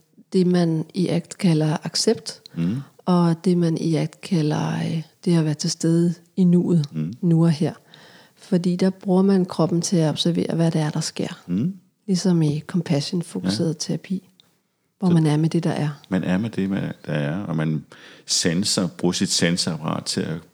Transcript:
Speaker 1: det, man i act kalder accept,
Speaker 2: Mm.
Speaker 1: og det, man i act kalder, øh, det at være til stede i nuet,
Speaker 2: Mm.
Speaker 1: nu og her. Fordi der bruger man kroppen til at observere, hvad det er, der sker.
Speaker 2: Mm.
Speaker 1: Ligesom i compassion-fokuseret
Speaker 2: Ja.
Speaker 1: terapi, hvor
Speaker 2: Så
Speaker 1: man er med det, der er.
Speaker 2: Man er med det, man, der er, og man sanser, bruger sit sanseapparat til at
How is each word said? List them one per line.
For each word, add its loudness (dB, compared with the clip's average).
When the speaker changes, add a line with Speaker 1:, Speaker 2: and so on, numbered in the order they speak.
Speaker 1:
det, 4
man 2
i 0
act -4
kalder 2
accept, -4
Speaker 2:
Mm. -2
Speaker 1:
og 2
det, 2
man 0
i -2
act -4
kalder, -2
øh, -4
det 2
at 2
være 0
til -4
stede 2
i 2
nuet, 4
Speaker 2:
Mm. -4
Speaker 1:
nu 4
og 6
her. -2
Fordi -2
der 2
bruger 2
man 4
kroppen 0
til 0
at 4
observere, 0
hvad 2
det 0
er, -2
der -4
sker. -6
Speaker 2:
Mm. -2
Speaker 1:
Ligesom 2
i 0
compassion-fokuseret -2
Speaker 2:
Ja. 0
Speaker 1:
terapi, -6
hvor 0
Speaker 2:
Så 4
Speaker 1:
man 4
er 2
med 2
det, 0
der 0
er. -2
Speaker 2:
Man 0
er 0
med -2
det, -2
man, -2
der -6
er, -2
og -6
man -2
sanser, 0
bruger -2
sit -2
sanseapparat -2
til -4
at -6